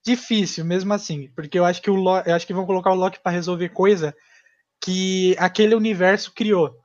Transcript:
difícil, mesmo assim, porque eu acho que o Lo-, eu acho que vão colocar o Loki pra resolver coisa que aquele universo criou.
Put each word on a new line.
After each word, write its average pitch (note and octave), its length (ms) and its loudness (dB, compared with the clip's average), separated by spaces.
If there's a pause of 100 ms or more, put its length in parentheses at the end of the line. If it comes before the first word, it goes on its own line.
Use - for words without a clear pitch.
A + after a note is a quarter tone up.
difícil, A3 640 -2
mesmo F#3+ 260 -2
assim, D#3 440 -6
porque D#3 220 -6
eu F3 60 4
acho F3 180 0
que - 100 -2
o F#3+ 40 4
Lo-, F#3 300 0
eu E3+ 80 2
acho E3+ 140 -2
que F#3 60 -8
vão F#3 120 -4
colocar F#3 260 0
o F#3 40 4
Loki F#3 240 -2
pra F3+ 120 -4
resolver F3 380 -4
coisa F#3 460 2 (680)
que F#3 560 0
aquele G#3+ 380 2
universo G#3 580 0
criou. F#3 520 0